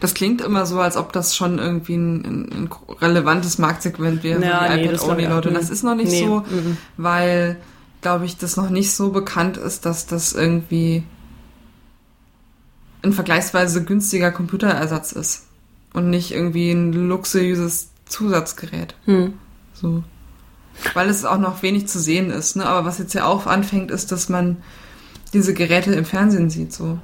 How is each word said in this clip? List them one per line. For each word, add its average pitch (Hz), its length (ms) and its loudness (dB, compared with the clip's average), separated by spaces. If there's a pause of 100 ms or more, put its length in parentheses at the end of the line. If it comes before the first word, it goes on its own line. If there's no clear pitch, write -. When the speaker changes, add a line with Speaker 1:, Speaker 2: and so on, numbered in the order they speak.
Speaker 1:
das 180 120 0
klingt 233 280 0
immer 196 240 2
so, 180 160 0
als 175 160 0
ob - 160 -4
das 175 220 -2
schon 180 240 0
irgendwie 170 360 -2
ein, 170 300 0
ein, - 260 -6
ein - 180 -6 (300)
relevantes 170 580 2
Marktsegment 160 680 0
wäre, 165 180 0
so 180 40 2
Speaker 2:
Ja, 175 300 2
Speaker 1:
die 160 60 2
Speaker 2:
nee, 165 80 2
das 170 140 0
glaub 165 140 0
ich 165 80 2
Speaker 1:
iPad-Only-Leute. 165 240 2
Speaker 2:
auch. 175 120 2
Speaker 1:
Das 170 80 -2
ist 208 140 -4
noch 240 120 2
nicht 220 160 2
Speaker 2:
Nee. 175 140 2
Speaker 1:
so, 214 140 2
Speaker 2:
Mhm. 175 380 -2 (200)
Speaker 1:
weil, 175 580 2 (460)
glaub 180 220 0
ich, 170 140 -6
das 175 200 -6
noch 190 120 0
nicht 196 240 2
so 196 180 0
bekannt 190 460 0
ist, - 280 -6
dass 170 220 -4
das 170 260 -2
irgendwie 165 680 0 (2000)
ein 196 120 4
vergleichsweise 175 720 2
günstiger 196 460 2
Computerersatz 170 840 -2
ist - 320 -6 (480)
und 175 160 0
nicht 175 240 0
irgendwie 170 380 0
ein 170 220 2
luxuriöses 180 960 0 (160)
Zusatzgerät. 165 920 -4 (100)
Speaker 2:
Hm. 190 280 4 (400)
Speaker 1:
So. 165 300 -2 (920)
Weil 185 160 2
es 202 160 0
auch 147 140 2
noch 185 240 -2
wenig 196 240 0
zu 185 120 -4
sehen 170 300 2
ist, - 260 -2
ne? 190 100 -2
Aber 175 220 2
was 175 120 -4
jetzt 190 140 -6
ja - 120 0
auch 196 220 0
anfängt, 196 440 0
ist, - 200 -4
dass 175 180 -2
man 180 280 2 (760)
diese 190 200 4
Geräte 175 400 2
im 160 120 2
Fernsehen 190 440 2
sieht, 160 220 -6
so. 165 320 -6